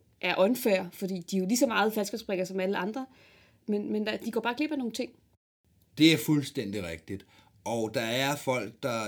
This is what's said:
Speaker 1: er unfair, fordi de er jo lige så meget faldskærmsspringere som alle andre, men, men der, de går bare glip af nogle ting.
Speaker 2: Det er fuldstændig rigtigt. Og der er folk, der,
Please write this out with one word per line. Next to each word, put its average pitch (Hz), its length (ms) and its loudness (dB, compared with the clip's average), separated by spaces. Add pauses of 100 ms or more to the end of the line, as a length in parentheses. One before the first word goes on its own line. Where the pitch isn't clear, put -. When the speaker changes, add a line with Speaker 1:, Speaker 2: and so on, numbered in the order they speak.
(220)
Speaker 1:
er 180 180 0
unfair, 196 440 4 (100)
fordi 190 260 -4
de 170 160 -6
er 190 40 4
jo 185 80 0
lige 226 100 2
så 269 100 6
meget 214 260 2
faldskærmsspringere 202 520 -2
som 190 140 -4
alle 190 180 0
andre, 214 280 -4 (640)
men, 208 240 -2
men 214 160 0
der, 214 100 -4
de 220 140 -6
går 226 100 -2
bare 240 160 -2
glip 302 140 -2
af 294 60 -2
nogle 240 160 -4
ting. 247 180 -6 (840)
Speaker 2:
Det 160 160 8
er 151 40 4
fuldstændig 123 680 0
rigtigt. 85 420 -8 (380)
Og 110 300 -2
der 127 80 2
er 131 340 2
folk, 127 480 -2
der, 117 240 -2